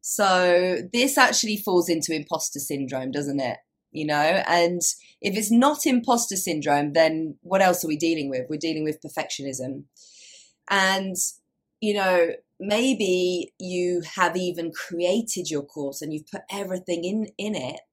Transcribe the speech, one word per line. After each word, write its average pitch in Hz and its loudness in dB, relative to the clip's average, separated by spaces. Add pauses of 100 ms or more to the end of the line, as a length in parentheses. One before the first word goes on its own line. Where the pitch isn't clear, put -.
So 180 4 (140)
this 262 2
actually 226 4
falls 180 2
into 160 0
imposter 151 -4
syndrome, 131 -4
doesn't 143 -4
it? 123 -4 (320)
You 151 -6
know, 151 2 (320)
and 175 2 (400)
if 196 -2
it's 208 0
not 277 4
imposter 240 2
syndrome, 147 0
then 160 2
what 190 2
else 180 4
are - -4
we 151 -2
dealing 160 0
with? 127 -4
We're 151 -4
dealing 160 -2
with 151 -4
perfectionism. 139 -8 (840)
And, 190 2 (640)
you 208 -2
know, 185 4 (280)
maybe 190 0
you 180 -2 (140)
have 175 2
even 170 -4
created 175 -2
your 143 -2
course 143 -8
and 156 -8
you've 151 -10
put 151 -10 (100)
everything 185 -4
in, 208 -2 (100)
in 208 -4
it 143 -8 (120)